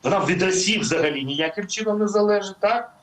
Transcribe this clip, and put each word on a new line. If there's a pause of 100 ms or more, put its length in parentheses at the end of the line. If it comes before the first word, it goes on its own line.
вона
від
Росії
взагалі
ніяким
чином
не
залежить,
так?